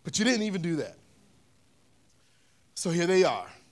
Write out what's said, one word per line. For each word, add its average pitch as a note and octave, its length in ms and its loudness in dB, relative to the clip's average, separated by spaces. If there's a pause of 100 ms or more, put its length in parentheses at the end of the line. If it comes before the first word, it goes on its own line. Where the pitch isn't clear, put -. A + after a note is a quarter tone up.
But - 140 -6
you G#3+ 60 0
didn't A#3 180 2
even G3 200 -4
do E3+ 140 -2
that. G#2 200 -8 (1800)
So - 160 -6
here E3+ 160 0
they F#3 180 6
are, A2+ 240 0 (240)